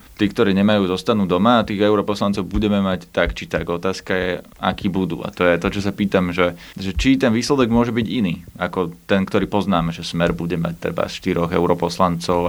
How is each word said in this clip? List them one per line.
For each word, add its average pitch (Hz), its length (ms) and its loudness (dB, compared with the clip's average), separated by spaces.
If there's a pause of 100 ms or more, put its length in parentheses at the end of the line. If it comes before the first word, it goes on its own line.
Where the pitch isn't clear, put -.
(200)
tí, 104 80 2
ktorí 101 240 2
nemajú, 98 400 2
zostanú 101 320 0
doma 104 400 2
a - 20 -2
tých 101 140 -6
europoslancov 101 720 2
budeme 101 320 0
mať 92 320 -2
tak 87 160 2
či - 160 -10
tak. 82 240 -4
Otázka 92 400 -4
je, 92 200 -2 (280)
akí 98 320 -2
budú. 85 320 -2
A - 80 -8
to 90 160 2
je 87 80 6
to, 92 160 0
čo 101 80 -4
sa 98 160 -2
pýtam, 92 400 0
že, 87 240 0 (160)
že 95 160 -6
či 131 240 2
ten 131 160 2
výsledok 120 400 2
môže 117 240 2
byť 113 160 0
iný, 95 320 -2 (160)
ako 90 320 -2 (160)
ten, 98 160 2
ktorý 95 240 0
poznáme, 87 480 0
že 87 80 -12
Smer 85 320 0
bude 87 240 -4
mať 82 180 -2
treba 85 300 -4
štyroch 87 540 -2
europoslancov 87 880 0